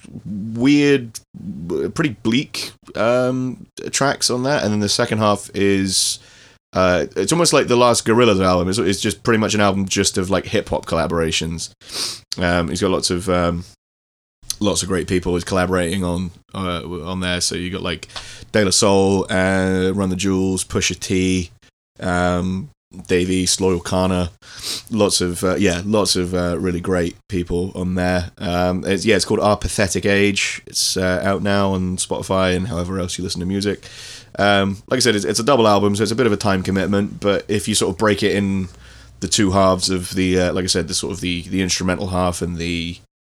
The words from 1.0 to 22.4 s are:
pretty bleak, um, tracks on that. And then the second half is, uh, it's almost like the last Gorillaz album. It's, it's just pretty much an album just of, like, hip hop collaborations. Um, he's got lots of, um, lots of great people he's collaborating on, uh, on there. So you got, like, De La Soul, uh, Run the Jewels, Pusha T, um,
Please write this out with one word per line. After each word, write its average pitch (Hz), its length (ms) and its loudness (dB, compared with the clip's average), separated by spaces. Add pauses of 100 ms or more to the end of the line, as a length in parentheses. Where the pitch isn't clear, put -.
pretty 143 300 -2
bleak, 120 480 -2 (240)
um, 127 720 0 (240)
tracks - 380 0
on 123 140 -2
that. 139 200 0
And 104 100 2
then 104 60 0
the 101 100 0
second 117 300 0
half 104 340 2
is, 98 680 0 (540)
uh, 90 320 4 (100)
it's 95 160 0
almost 165 220 2
like 139 140 4
the 123 80 4
last 120 300 4
Gorillaz 110 380 4
album. 90 260 2
It's, 98 100 -2
it's 92 220 0
just 104 220 -4
pretty 113 160 2
much 104 140 0
an 107 80 2
album 98 260 2
just 95 300 0
of, 92 120 -2
like, 92 160 0
hip - 240 -2
hop - 160 -4
collaborations. 82 840 -2 (680)
Um, 87 300 2
he's 92 120 -4
got 95 100 2
lots 80 180 0
of, 90 200 -2
um, 87 340 0 (960)
lots 95 240 0
of 90 60 -6
great 90 180 -2
people 90 260 0
he's 87 100 -2
collaborating 92 600 0
on, 87 280 -4 (220)
uh, 90 280 -6 (240)
on 92 160 -6
there. 90 200 -2
So - 140 -4
you 90 160 -6
got, 90 100 -8
like, 90 260 -6 (440)
De 107 120 4
La 95 80 2
Soul, 98 600 4
uh, 92 640 2
Run 98 140 0
the 90 60 -2
Jewels, 95 480 0
Pusha - 360 -4
T, 92 520 0 (480)
um, 90 680 -2 (380)